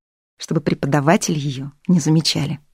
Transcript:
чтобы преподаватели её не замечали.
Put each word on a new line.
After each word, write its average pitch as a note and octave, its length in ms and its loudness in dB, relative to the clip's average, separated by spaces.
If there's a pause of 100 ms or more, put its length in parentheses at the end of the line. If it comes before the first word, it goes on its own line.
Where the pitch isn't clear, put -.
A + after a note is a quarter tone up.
(360)
чтобы - 240 -4
преподаватели D3+ 760 0
её C#3 360 -6 (160)
не F3+ 100 4
замечали. D3+ 640 0 (140)